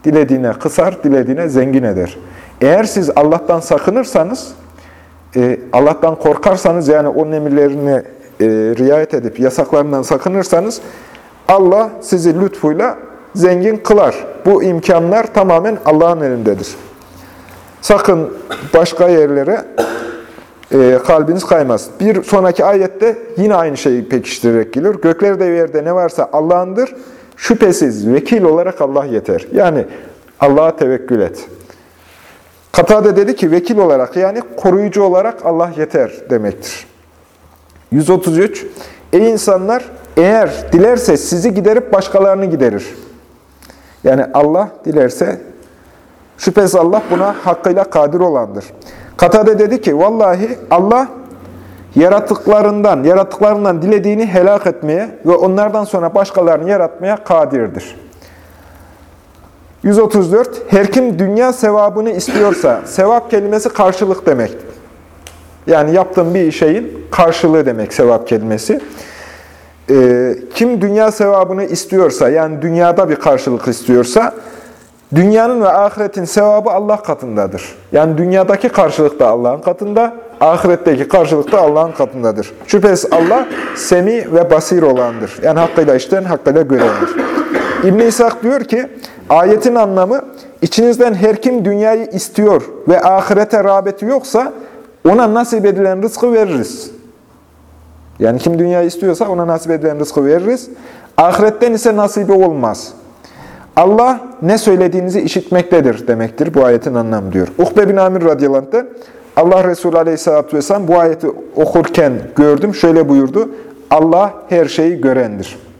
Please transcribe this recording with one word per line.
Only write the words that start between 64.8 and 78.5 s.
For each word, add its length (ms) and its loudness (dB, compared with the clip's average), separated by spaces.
Yani 260 2
yaptığın 400 0
bir 180 0
şeyin 600 -2
karşılığı 540 2
demek 280 -4
sevap 340 2
kelimesi. 540 -4
Ee, 460 2
kim 260 0
dünya 300 0
sevabını 520 0
istiyorsa, 640 0
yani 320 -2
dünyada 480 2
bir 60 0
karşılık 520 -2
istiyorsa, 640 0
dünyanın 460 2
ve 80 2
ahiretin 560 -2
sevabı 440 0
Allah 340 -2
katındadır. 720 -6
Yani 260 2
dünyadaki 520 0